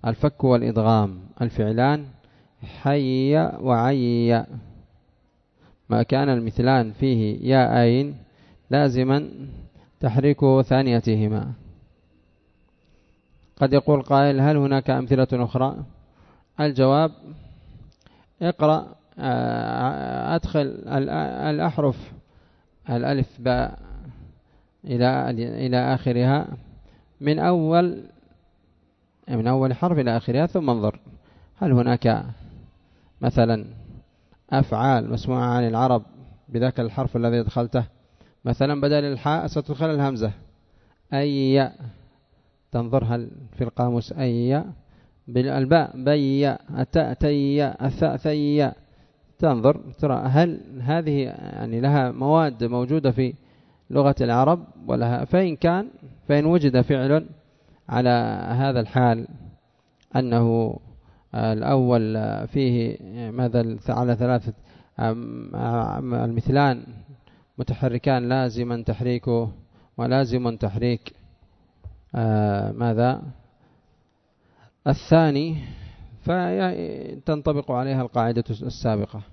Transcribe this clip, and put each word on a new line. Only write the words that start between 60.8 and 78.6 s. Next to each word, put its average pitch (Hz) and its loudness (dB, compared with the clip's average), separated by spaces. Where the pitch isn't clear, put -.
الأول 113 0
فيه 120 -2
ماذا، 117 -2
على 123 0
ثلاثة، 120 0
أم، 117 -6
أم، 117 -4
المثلان 120 0
متحركان 123 -2
لازما 120 -2
تحريكه 117 -2
ولازم 123 0
تحريك، 113 -4
آه، 107 0
ماذا؟ 117 0
الثاني، 156 2
فتنطبق 160 -4
عليها 131 -2
القاعدة 117 0
السابقة. 107 -4